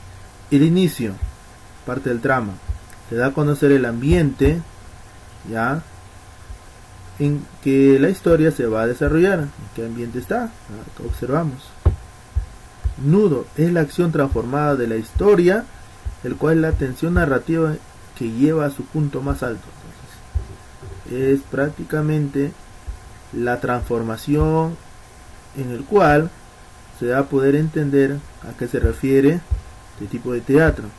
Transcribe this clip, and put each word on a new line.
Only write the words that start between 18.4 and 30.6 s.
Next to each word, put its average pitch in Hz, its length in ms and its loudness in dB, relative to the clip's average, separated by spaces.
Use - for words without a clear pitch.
a 139 60 -2
su 139 140 -10
punto 143 360 -4
más 139 220 -4
alto. 120 180 -6
Entonces, - 160 -20
es 135 380 0
prácticamente 151 1000 -2
la 123 260 -2
transformación 143 1200 -2
en 127 140 -8
el 120 120 -8
cual 160 460 4
se 120 80 -4
va 123 100 0
a 143 60 4
poder 139 320 2
entender 143 640 0
a - 80 -16
qué 123 120 -6
se 123 120 -4
refiere 135 600 2
este 104 100 -14
tipo 120 280 -8
de 120 80 -4
teatro. 147 440 2